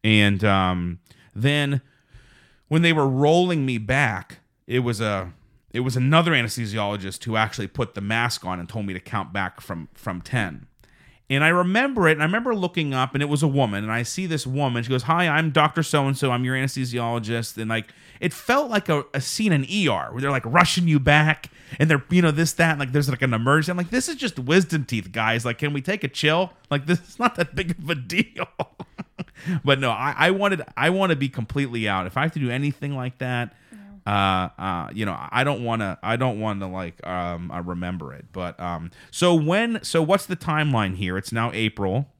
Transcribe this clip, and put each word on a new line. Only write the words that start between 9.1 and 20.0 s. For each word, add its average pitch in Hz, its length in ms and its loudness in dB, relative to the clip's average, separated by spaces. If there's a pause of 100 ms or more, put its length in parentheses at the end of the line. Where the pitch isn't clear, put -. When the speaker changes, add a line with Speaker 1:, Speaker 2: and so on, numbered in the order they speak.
Speaker 1:
back 95 280 -6
from, 80 340 -12
from 87 280 -10
ten. 98 440 -6 (640)
And 139 160 2
I 160 40 6
remember 190 600 4
it, 160 40 6
and 151 100 2
I - 20 4
remember 226 300 0
looking 170 400 -2
up, 131 180 0
and 139 100 0
it 147 60 0
was 147 140 2
a 160 60 4
woman, 120 340 2
and 110 100 -4
I 117 120 0
see 185 220 -4
this 156 200 -2
woman. 127 380 0
She 117 60 -8
goes, 127 120 2
"Hi, 170 240 2
I'm 156 240 2
Doctor 151 320 2
So-and-so. 139 480 2
I'm 123 140 0
your 127 100 0
anesthesiologist." 120 1040 -4
And, 110 100 -4
like, 113 200 -2 (320)
it 143 120 -2
felt 269 380 0
like 208 180 -4
a, 147 240 0
a 139 80 -2
scene 214 320 -2
in 135 160 2
E 190 200 2
R 78 240 -2